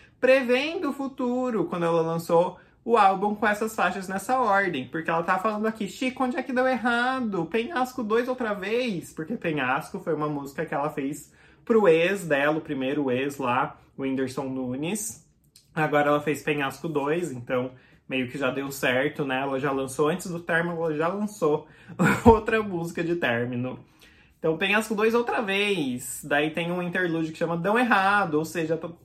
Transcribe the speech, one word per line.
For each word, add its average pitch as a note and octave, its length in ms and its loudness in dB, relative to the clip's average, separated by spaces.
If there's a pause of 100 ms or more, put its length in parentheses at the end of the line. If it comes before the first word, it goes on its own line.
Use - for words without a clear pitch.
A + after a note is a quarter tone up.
(200)
prevendo C4+ 720 4
o - 20 -4
futuro B3+ 720 -2
quando F3 200 -4
ela E3+ 160 4
lançou E3+ 600 2 (240)
o A#3 120 4
álbum G3 380 4
com G#3 100 -4
essas G#3+ 300 0
faixas F#3+ 320 -2
nessa G3 320 -2
ordem. G3 480 2
Porque D#3+ 240 -4
ela E3 140 0
tá F#3 120 0
falando G#3+ 300 -2
aqui, A3 220 -4
Chico, B3+ 340 -4
onde B3 140 -2
é C4 80 -4
que C4+ 80 -8
deu B3+ 160 2
errado? A#3+ 800 0
Penhasco A#3+ 580 -2
dois A#3 240 0
outra B3 260 -2
vez. G3+ 580 -4
Porque - 240 -6
Penhasco D3+ 640 -2
foi F3 160 -2
uma D3+ 140 -2
música C#3+ 360 -6
que D#3 80 -8
ela D3 180 0
fez D3 420 -6 (320)
pro A3 240 6
ex F3 360 4
dela, D3 340 2
o - 20 -4
primeiro C#3 500 -2
ex C3+ 280 -2
lá, C3 420 0 (180)
o C#3 40 -6
Whindersson C3+ 420 -2
Nunes. C3 840 -6 (460)
Agora D3 360 2
ela D3 100 2
fez D3 200 -2
Penhasco C#3+ 480 -4
dois, D3 440 -2
então B2+ 400 -4 (360)
meio C3 200 -2
que C#3+ 100 -10
já C3+ 120 0
deu C3+ 200 -6
certo, C#3 540 0
né? C3 160 -2
Ela C3+ 180 -2
já C3+ 140 -2
lançou, C3+ 360 0
antes F3 220 -4
do E3+ 100 -6
término, E3+ 360 -2
ela D#3+ 180 -2
já D#3 140 0
lançou F#3 580 -2 (320)
<laughs> - 260 2
outra A3 380 8
música E3+ 400 -4
de E3+ 140 0
término. B2 600 -2 (600)
Então, D#3 180 0
Penhasco G#3 380 0
dois A3 200 2
outra A#3+ 280 0
vez. F#3+ 840 -2
Daí D3 260 0
tem E3+ 200 -4
um F3+ 120 -2
interlúdio E3+ 500 -2
que - 60 -14
chama E3+ 180 -2
Dão G3 220 2
Errado, G3+ 560 2
ou D#3 100 2
seja, D#3+ 320 -2
tá, E3 120 -8 (160)